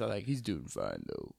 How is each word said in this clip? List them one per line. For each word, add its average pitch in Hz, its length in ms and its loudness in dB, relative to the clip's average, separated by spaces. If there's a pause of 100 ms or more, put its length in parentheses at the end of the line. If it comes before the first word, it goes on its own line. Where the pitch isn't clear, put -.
I 113 60 2
like, 107 180 2
He's 131 180 2
doing 98 240 2
fine, 50 400 -2
though. 50 320 -4